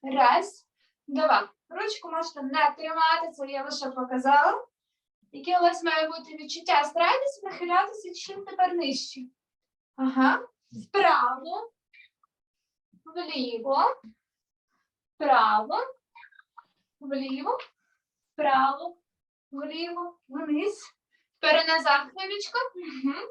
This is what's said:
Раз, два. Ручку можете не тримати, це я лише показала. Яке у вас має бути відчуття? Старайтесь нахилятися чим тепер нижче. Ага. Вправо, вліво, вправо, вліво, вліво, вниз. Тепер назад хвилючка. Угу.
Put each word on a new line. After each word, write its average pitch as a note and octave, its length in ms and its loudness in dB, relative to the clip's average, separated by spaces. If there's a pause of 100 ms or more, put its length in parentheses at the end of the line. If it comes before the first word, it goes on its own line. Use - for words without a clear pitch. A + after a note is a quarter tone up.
Раз, C4+ 640 2 (400)
два. C4+ 460 2 (160)
Ручку F#4+ 420 -8
можете E4 320 -6
не D4 360 0
тримати, D#4+ 540 0
це C#4 140 -10
я C4+ 180 -6
лише C4 260 -6
показала. C4+ 760 2 (680)
Яке D#4 260 0
у F4 40 4
вас E4+ 200 2
має D#4+ 260 2
бути D#4+ 280 -10
відчуття? D#4 480 0
Старайтесь F#4 580 0
нахилятися F#4 720 -2
чим G4 300 -12
тепер F#4 300 0
нижче. C#4 460 -4 (760)
Ага. C4 520 2 (240)
Вправо, D#4+ 1000 0 (1300)
вліво, D4+ 960 -2 (1120)
вправо, C4 720 2 (1120)
вліво, C4+ 580 -4 (1900)
вліво, E4+ 680 -8 (100)
вниз. D#4 680 -4 (440)
Тепер D#4+ 280 4
назад D#4+ 320 4 (140)
хвилючка. G4+ 440 -6 (160)
Угу. C#4 400 -6 (160)